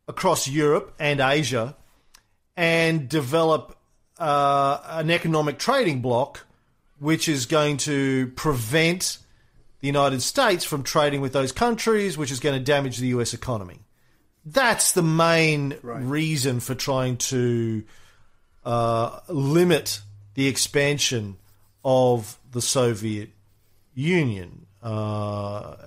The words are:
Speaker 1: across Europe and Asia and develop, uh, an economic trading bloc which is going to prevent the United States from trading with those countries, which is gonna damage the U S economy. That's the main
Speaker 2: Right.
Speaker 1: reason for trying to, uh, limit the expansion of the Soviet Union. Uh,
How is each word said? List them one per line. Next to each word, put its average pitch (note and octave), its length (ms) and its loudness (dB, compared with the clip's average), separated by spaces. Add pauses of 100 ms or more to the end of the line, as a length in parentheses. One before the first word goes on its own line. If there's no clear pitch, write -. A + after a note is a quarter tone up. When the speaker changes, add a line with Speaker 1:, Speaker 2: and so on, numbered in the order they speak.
Speaker 1:
across D#3+ 420 -2
Europe D3+ 500 0
and D3 220 0
Asia C3 560 0 (800)
and E3 520 2
develop, D#3 680 0 (420)
uh, C#3+ 680 2
an D#3+ 240 -4
economic D#3 480 0
trading A3+ 440 0
bloc B2 440 -2 (520)
which D#3 300 0
is C3+ 180 0
going D3 300 2
to C3+ 600 0
prevent D#3 840 0 (640)
the C3+ 60 -6
United C#3 360 2
States A3 420 2
from C#3+ 180 -4
trading D3 380 0
with C3+ 120 -4
those C3 200 0
countries, A3 680 0
which C#3+ 120 -4
is C3 100 -6
gonna C#3 200 0
damage C3+ 380 0
the B2+ 100 -2
U B2 120 0
S A#2 140 -2
economy. G#2 460 -8 (640)
That's A3 480 0
the F3+ 100 2
main D#3+ 800 2
Speaker 2:
Right. A#2+ 200 -10
Speaker 1:
reason C#3 580 -2
for C3 140 -6
trying B2+ 420 -2
to, A#2 680 -2 (840)
uh, A#2 640 -2
limit D#3 720 2 (340)
the C3+ 140 2
expansion C3 880 -2 (480)
of B2+ 540 2 (120)
the B2 120 -6
Soviet A2 680 -2 (640)
Union. B2+ 720 -2 (160)
Uh, G#2 960 -6 (100)